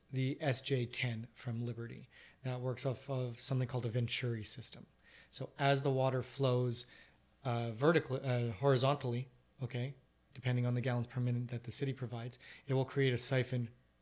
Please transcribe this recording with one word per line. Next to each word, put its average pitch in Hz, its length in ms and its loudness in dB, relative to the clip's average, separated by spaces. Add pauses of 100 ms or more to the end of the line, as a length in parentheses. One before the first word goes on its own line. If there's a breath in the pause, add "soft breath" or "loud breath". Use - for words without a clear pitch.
(120)
the 131 280 -2
S 139 220 0
J 127 240 0
ten 120 480 -4
from 117 320 -4
Liberty. 117 420 -8 (340 loud breath)
That 127 180 -4
works 127 260 -2
off 131 240 -2
of 127 280 -2
something 127 300 0
called 123 160 -2
a 117 60 -2
Venturi 117 540 0
system. - 420 -10 (420 loud breath)
So - 300 -8
as 139 240 4
the 139 80 2
water 131 320 2
flows, 127 640 2 (580 loud breath)
uh, 117 280 0
vertically, 135 520 4
uh, 120 280 2
horizontally, 131 760 2 (340)
okay, 123 320 -4 (400)
depending 123 300 2
on 123 100 2
the 123 60 0
gallons 120 260 0
per 123 140 -6
minute 120 280 0
that 120 160 -6
the 107 80 -8
city 135 200 -2
provides, 120 460 -8 (280 loud breath)
it 135 80 0
will 131 100 4
create 135 280 2
a 120 60 0
siphon 123 500 0 (340)